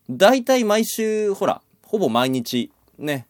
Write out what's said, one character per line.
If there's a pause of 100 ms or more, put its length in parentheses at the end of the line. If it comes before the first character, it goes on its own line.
大
体
毎
週、
ほ
ら、 (220)
ほ
ぼ
毎
日、 (260)
ね、